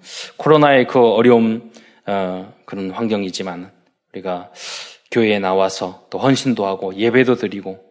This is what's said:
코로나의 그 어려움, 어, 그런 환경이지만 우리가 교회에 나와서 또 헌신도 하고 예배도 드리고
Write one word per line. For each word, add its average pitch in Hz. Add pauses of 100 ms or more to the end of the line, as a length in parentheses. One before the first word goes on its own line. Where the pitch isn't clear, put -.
(380)
코로나의 143
그 -
어려움, 117 (360)
어, 95 (120)
그런 95
환경이지만 95 (420)
우리가 90 (600)
교회에 107
나와서 95
또 95
헌신도 120
하고 95
예배도 117
드리고 95